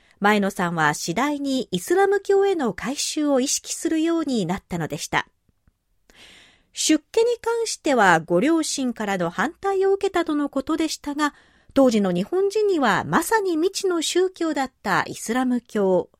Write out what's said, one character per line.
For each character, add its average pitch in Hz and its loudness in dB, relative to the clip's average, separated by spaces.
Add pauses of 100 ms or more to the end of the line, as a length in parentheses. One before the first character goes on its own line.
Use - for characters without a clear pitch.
(200)
前 208 4
野 196 0
さ 180 -2
ん 170 -4
は 151 2
次 170 -6
第 285 -2
に 269 -2
イ 180 -2
ス - -4
ラ 392 4
ム 392 0
教 392 2
へ 392 2
の 247 -2
改 240 -8
宗 294 -4
を 277 2
意 269 0
識 - -6
す - -4
る 320 0
よ 339 0
う 320 -4
に 247 -2
な 180 -4
っ - -14
た 180 -6
の 156 -4
で 151 -8
し - -10
た。 - -2 (1400)
出 - 0
家 453 2
に 466 0
関 466 -2
し - -6
て 294 -2
は 185 6
ご 170 0
両 311 2
親 254 -4
か 220 -8
ら 196 -2
の 170 -2
反 220 -4
対 392 0
を 392 4
受 392 -2
け 381 -2
た 339 -2
と 320 -2
の 294 -2
こ 269 -4
と 311 -2
で 320 -2
し - -8
た 285 -10
が、 294 -2 (400)
当 262 6
時 220 2
の 190 2
日 180 -2
本 392 0
人 427 0
に 359 2
は 196 2
ま 196 0
さ 440 0
に 381 -2
未 330 0
知 - -4
の 339 0
宗 370 0
教 330 -4
だ 277 -2
っ - -12 (120)
た 180 0
イ - -12
ス - -6
ラ 262 0
ム 247 0
教。 190 0 (100)